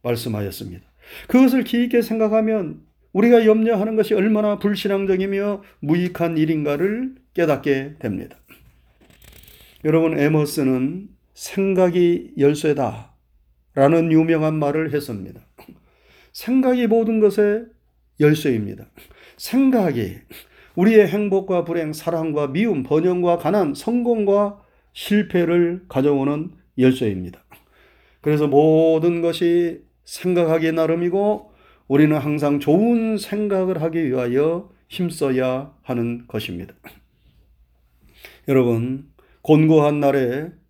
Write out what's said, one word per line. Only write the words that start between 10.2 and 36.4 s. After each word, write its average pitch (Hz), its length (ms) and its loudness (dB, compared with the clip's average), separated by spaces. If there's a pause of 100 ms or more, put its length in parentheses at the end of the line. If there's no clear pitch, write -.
"생각이 180 1040 0
열쇠다"라는 147 1800 -2
유명한 160 460 2
말을 147 340 -4
했습니다. 107 480 -8 (920)
생각이 254 540 0
모든 226 320 0
것의 208 460 2 (560)
열쇠입니다. 127 680 0 (520)
생각이 185 800 0 (580)
우리의 208 320 6
행복과 190 560 -2
불행, 165 300 -6
사랑과 156 580 -4
미움, 180 300 -2
번영과 175 560 0
가난, 170 360 0
성공과 208 880 -2 (300)
실패를 175 960 0
가져오는 143 640 0 (280)
열쇠입니다. 113 640 0 (800)
그래서 151 260 0
모든 160 760 2
것이 170 600 -2 (220)
생각하기 165 680 -2
나름이고 175 800 -2 (360)
우리는 151 280 4
항상 147 440 -2
좋은 220 560 0
생각을 196 640 -4
하기 165 240 -2
위하여 131 640 -2 (180)
힘써야 135 920 -4
하는 120 440 -6
것입니다. 92 480 -10 (1700)